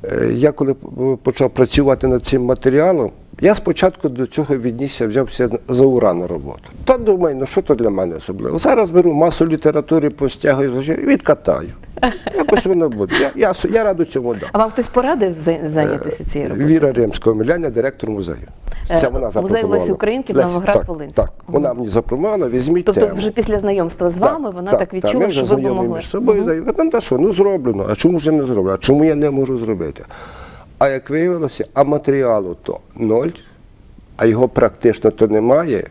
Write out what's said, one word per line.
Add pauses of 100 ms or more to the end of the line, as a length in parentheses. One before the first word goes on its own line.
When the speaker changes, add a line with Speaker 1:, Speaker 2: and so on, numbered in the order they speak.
(120)
Speaker 1:
Е,
я
коли
п-,
почав
працювати
над
цим
матеріалом, (300)
я
спочатку
до
цього
віднісся,
взявся (180)
за
ура
на
роботу. (220)
Та
думаю,
ну
що
то
для
мене
особливо.
Зараз
беру
масу
літератури,
постягую, (180)
відкатаю. (680)
Якось
воно
буде.
Я,
я
с-,
я
раду
цьому
дам.
Speaker 2:
А
вам
хтось
порадив (120)
за-,
зайнятися
Speaker 1:
Е,
Speaker 2:
цією
роботою?
Speaker 1:
Віра
Римська-Омеляня,
директор
музею. (520)
Speaker 2:
Е,
Speaker 1:
Це
вона
Speaker 2:
музей (100)
Speaker 1:
запропонувала.
Speaker 2:
Лесі
Українки
в
Speaker 1:
Леся,
Speaker 2:
Новоград-Волинський.
Speaker 1:
так,
так.
Вона
Speaker 2:
Мгм.
Speaker 1:
мені
запропонувала,
візьміть
Speaker 2:
Тобто
Speaker 1:
тему.
Speaker 2:
вже
після
знайомства
з
Speaker 1:
Так, (100)
Speaker 2:
вами
вона
Speaker 1:
так,
Speaker 2:
так
Speaker 1:
так. (100)
Speaker 2:
відчула,
Speaker 1:
Ми
вже
Speaker 2:
що
ви
б
Speaker 1:
знайомі
Speaker 2:
могли.
Speaker 1:
між
собою,
Speaker 2:
Мгм.
Speaker 1:
да,
і
вона,
«Та
що,
ну
зроблено,
а
чому
ж
я
не
зроблю,
а
чому
я
не
можу
зробити?» (760)
А
як
виявилося, (100)
а
матеріалу
то (180)
ноль, (880)
а
його
практично
то
немає.